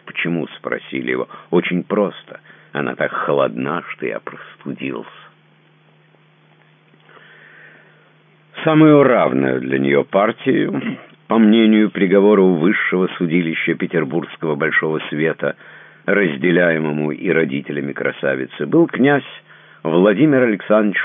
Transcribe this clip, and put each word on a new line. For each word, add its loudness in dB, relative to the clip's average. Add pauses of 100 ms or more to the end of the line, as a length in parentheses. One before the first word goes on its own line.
почему?» — -6 (120)
спросили -8
его. -4 (240)
«Очень -2
просто. -6 (320)
Она -6
так -4
холодна, -2
что -12
я -8
простудился». -12 (3500)
Самую 6
равную 2
для -2
неё 2
партию, -2 (300)
по 2
мнению 6
приговора 4
у 4
высшего 0
судилища -2
петербургского -4
большого -2
света — -4 (500)
разделяемому 0
и -4
родителями -4
красавицы, -6
был 2
князь 0 (580)
Владимир 2
Александрович 0